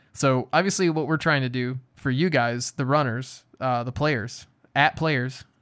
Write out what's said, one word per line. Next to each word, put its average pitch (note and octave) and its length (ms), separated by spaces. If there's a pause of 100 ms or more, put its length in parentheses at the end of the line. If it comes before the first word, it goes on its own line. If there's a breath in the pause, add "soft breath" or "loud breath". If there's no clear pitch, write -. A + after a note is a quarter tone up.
(120)
So C3 400
obviously F#3 380
what D#3 160
we're D#3 100
trying D3 260
to B2+ 60
do B2 300 (160)
for - 160
you D3+ 200
guys, A#2+ 420
the C#3 140
runners, C3 580 (160)
uh, B2 240
the B2 80
players, C3 540 (280)
at C#3+ 220
players, C3+ 480 (180)